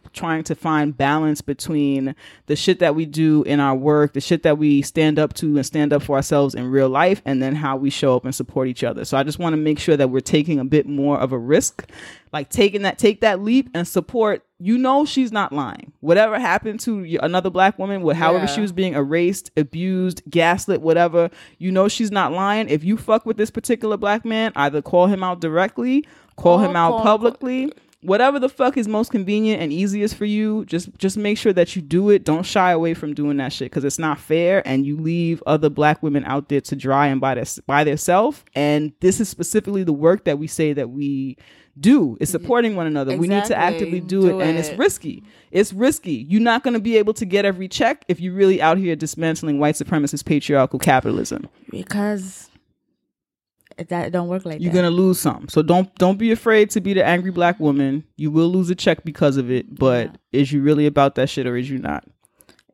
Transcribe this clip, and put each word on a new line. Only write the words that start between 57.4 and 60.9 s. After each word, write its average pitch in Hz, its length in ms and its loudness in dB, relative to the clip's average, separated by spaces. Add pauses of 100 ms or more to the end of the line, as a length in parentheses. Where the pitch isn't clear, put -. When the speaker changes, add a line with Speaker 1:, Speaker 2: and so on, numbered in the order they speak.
Speaker 1:
woman. 143 460 0 (140)
You 147 120 -4
will 160 180 4
lose 180 200 2
a 180 60 -2
check 170 280 0
because 143 360 0
of 123 120 -2
it, 127 240 -4
but 127 360 2 (200)
Speaker 2:
Yeah. 127 100 2
Speaker 1:
is 139 120 0
you 147 80 0
really 147 240 4
about 143 300 2